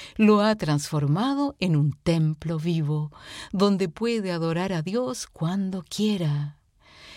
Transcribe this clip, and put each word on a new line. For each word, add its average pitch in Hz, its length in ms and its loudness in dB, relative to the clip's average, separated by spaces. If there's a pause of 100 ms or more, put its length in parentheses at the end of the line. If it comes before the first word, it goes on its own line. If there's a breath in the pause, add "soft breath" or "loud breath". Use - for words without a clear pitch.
(160 loud breath)
lo 208 240 6
ha 214 160 2
transformado 165 1040 0
en 180 160 2
un 143 160 2
templo 160 680 0
vivo, 151 540 -2 (400 loud breath)
donde 196 380 2
puede 220 420 -2
adorar 170 400 -2
a 170 80 -2
Dios 240 460 -4
cuando 190 560 -4
quiera. 156 760 -2 (580 loud breath)